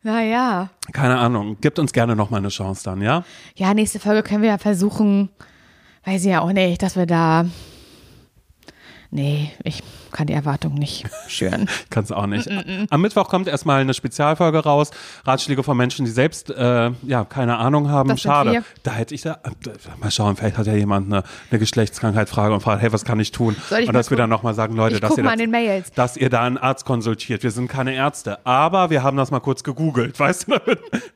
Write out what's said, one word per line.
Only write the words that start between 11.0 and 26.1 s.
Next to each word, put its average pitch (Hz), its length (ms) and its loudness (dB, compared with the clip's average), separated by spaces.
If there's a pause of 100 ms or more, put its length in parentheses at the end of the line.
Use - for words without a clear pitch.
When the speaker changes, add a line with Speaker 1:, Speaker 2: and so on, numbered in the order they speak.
Speaker 1:
schüren. - 420 -2 (100)
Speaker 2:
<laughs> - 120 -16
Kann's 107 220 -2
auch 101 140 -2
nicht. 101 220 -4
Speaker 1:
Mm, - 60 -6
mm, - 280 -6
mm. 214 80 -2
Speaker 2:
Am 147 100 4
Mittwoch 202 280 2
kommt 185 200 0
erstmal 143 320 2
eine 131 140 2
Spezialfolge 156 680 0
raus. 147 320 2 (320)
Ratschläge 131 400 0
von 135 120 0
Menschen, 123 280 0
die 117 80 -2
selbst, 143 380 0
äh, 123 420 2 (100)
ja, 123 220 -2
keine 120 320 -2
Ahnung 143 340 2
haben. 135 200 2
Speaker 1:
Das 127 120 -2
sind 143 80 2
Speaker 2:
Schade. 143 220 4
Speaker 1:
wir. 117 120 2 (200)
Speaker 2:
Da 123 80 -2
hätte 113 200 -4
ich 143 100 -10
da, 160 200 -8
äh, 120 280 -12 (300)
mal 101 120 -2
schauen, 104 240 2
vielleicht 107 200 -2
hat 104 120 0
ja 107 60 2
jemand 101 380 2
eine, 98 120 0 (260)
eine 117 80 2
Geschlechtskrankheitsfrage 107 960 0
und 98 60 0
fragt, 104 200 0
„Hey, 113 120 2
was 110 120 -2
kann 113 140 0
ich 107 140 -2
tun?“ 110 240 0 (120)
Speaker 1:
Soll 220 120 2
ich 240 80 0
Speaker 2:
Und 107 60 0
Speaker 1:
mal 127 40 6
Speaker 2:
dass 117 120 0
wir 135 60 2
dann 117 140 2
Speaker 1:
gucken? 113 80 4
Speaker 2:
nochmal 113 160 -2
sagen, 110 220 -2
„Leute, 113 200 2
Speaker 1:
Ich 98 40 0
Speaker 2:
dass 107 100 0
Speaker 1:
guck 311 80 4
Speaker 2:
ihr - 60 0
Speaker 1:
mal 262 60 2
Speaker 2:
das, 226 100 0
Speaker 1:
in 233 60 0
den 226 40 -2
Mails. 214 460 0
Speaker 2:
dass 123 200 0